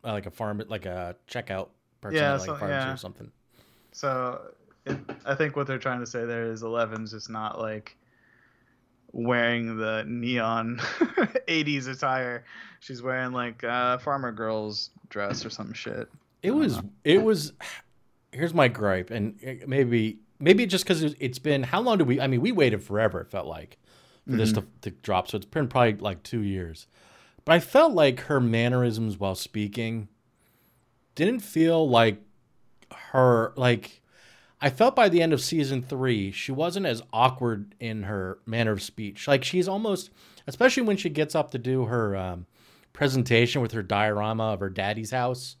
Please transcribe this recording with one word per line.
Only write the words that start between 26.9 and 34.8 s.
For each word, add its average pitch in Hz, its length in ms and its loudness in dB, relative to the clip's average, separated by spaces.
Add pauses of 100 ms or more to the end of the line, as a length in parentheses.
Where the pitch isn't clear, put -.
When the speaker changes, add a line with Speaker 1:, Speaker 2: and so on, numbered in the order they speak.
Speaker 1:
But 160 100 6
I 175 60 6
felt 302 320 6
like 143 300 4
her 139 180 2
mannerisms 117 760 0
while 95 160 -2
speaking 110 720 -6 (1080)
didn't 208 240 0
feel 160 480 4
like 113 300 6 (920)
her, 123 460 6
like, 123 440 0 (600)
I 143 100 2
felt 226 240 4